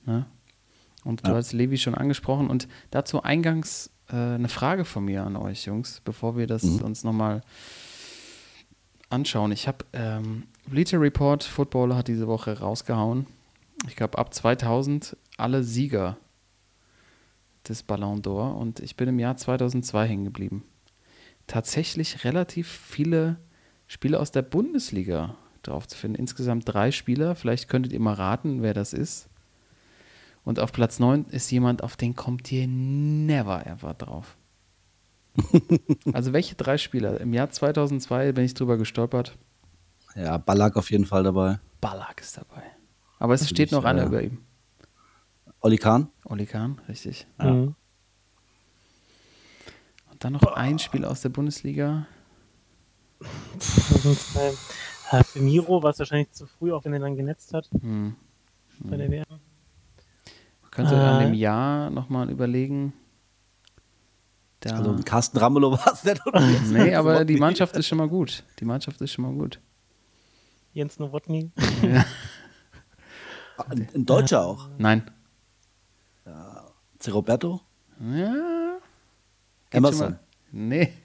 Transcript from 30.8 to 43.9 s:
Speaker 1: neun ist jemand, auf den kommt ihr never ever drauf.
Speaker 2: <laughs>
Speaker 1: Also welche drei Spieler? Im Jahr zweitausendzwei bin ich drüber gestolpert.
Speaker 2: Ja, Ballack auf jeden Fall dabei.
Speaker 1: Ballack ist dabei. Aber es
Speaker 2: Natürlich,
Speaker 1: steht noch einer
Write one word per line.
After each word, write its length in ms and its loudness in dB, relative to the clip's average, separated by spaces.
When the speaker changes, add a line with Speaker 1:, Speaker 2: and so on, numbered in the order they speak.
Speaker 1:
neun 260 4
ist 240 -6
jemand, 320 2
auf 140 -10
den 200 -2
kommt 360 -6
ihr 160 0
never 1000 0
ever 280 -10
drauf. 420 -12
Speaker 2:
<laughs> 760 4
Speaker 1:
Also 200 -2
welche 240 0
drei 220 0
Spieler? 420 -2
Im 120 -2
Jahr 180 0
zweitausendzwei 840 0
bin 120 2
ich 100 -2
drüber 220 2
gestolpert. 600 -2
Speaker 2:
Ja, 220 -2
Ballack 400 4
auf 140 -2
jeden 160 2
Fall 160 2
dabei. 360 2
Speaker 1:
Ballack 400 -8
ist 160 -16
dabei. 260 -20
Aber 160 4
es 80 2
Speaker 2:
Natürlich, 260 2
Speaker 1:
steht 40 -2
noch 120 2
einer 180 4